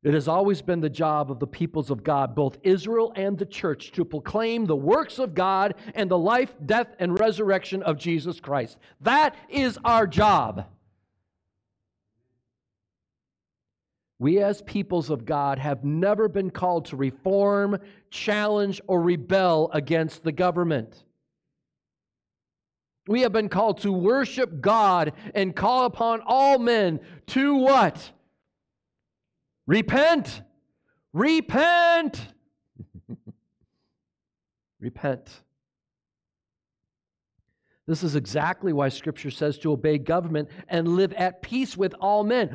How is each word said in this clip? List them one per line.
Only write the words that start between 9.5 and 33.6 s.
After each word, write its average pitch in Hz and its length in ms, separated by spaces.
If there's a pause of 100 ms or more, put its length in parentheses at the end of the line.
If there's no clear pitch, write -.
our 226 240
job. 131 600 (3500)
We 156 200
as 202 220
peoples 175 480
of 120 160
God 139 340
have 135 240
never 196 460
been 190 220
called 175 340
to - 100
reform, 196 840 (320)
challenge, 208 800
or 180 140
rebel 175 720
against 160 500
the 160 80
government. 165 720 (2000)
We 226 140
have 233 120
been 214 160
called 202 320
to 202 100
worship 208 680
God 190 520 (220)
and 190 200
call 247 300
upon 226 400
all 269 340
men 214 400 (280)
to 277 280
what? 262 560 (1600)
Repent! 254 760 (720)
Repent! 320 1200 (760)
<laughs> - 100 (1600)